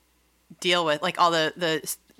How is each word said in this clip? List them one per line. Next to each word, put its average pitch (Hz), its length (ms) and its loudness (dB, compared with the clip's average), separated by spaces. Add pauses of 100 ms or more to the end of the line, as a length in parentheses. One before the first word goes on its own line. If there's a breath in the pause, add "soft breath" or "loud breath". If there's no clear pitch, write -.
(600)
deal 175 240 2
with, 147 180 0
like, - 160 -4
all 170 120 4
the, 160 260 0
the 160 260 -2
s-, - 160 -10 (220)